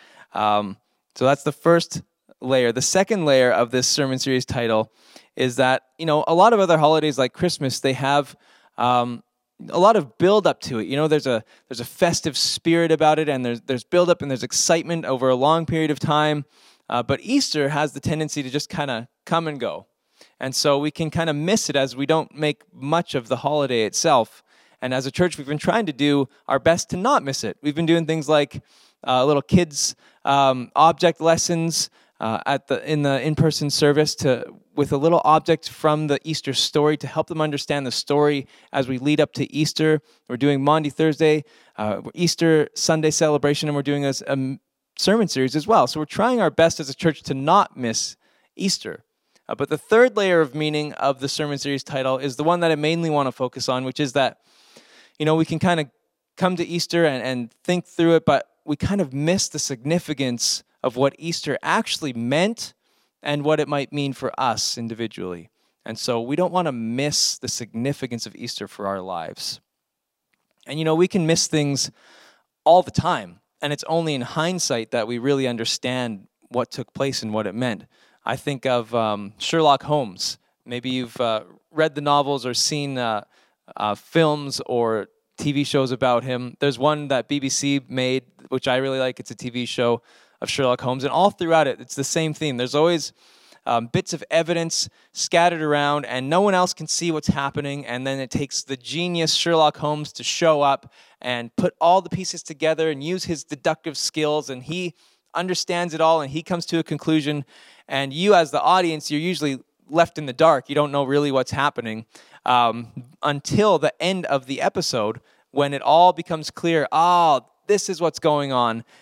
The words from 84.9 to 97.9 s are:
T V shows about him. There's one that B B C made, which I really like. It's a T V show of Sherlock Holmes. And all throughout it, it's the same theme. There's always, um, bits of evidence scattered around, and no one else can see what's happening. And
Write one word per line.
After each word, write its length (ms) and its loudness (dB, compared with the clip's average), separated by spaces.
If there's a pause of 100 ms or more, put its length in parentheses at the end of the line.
T 140 0
V 120 4
shows 280 0
about 320 2
him. 360 -6
There's 200 0
one 300 2
that 180 0
B 120 -2
B 100 -2
C 400 0
made, 340 -2 (260)
which 180 -4
I 100 2
really 220 -2
like. 200 -4
It's 120 -16
a 40 -18
T 140 -10
V 160 -6
show 360 0 (380)
of 120 -6
Sherlock 300 0
Holmes. 220 -4
And 80 -4
all 200 2
throughout 340 2
it, 160 -4
it's 140 -16
the 80 -4
same 280 -2
theme. 260 -4
There's 180 -4
always, 360 2 (540)
um, 220 0
bits 260 -2
of 160 -8
evidence 580 0 (240)
scattered 520 2
around, 420 0
and 240 -6
no 120 2
one 120 2
else 220 2
can 100 -14
see 260 -4
what's 180 -2
happening. 580 -4
And 180 -6